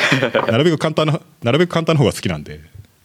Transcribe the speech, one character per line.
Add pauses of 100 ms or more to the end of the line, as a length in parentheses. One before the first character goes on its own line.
(180)
<laughs>
な
る
べ
く
簡
単
な、 (220)
な
る
べ
く
簡
単
な
方
が
好
き
な
ん
で。 (460)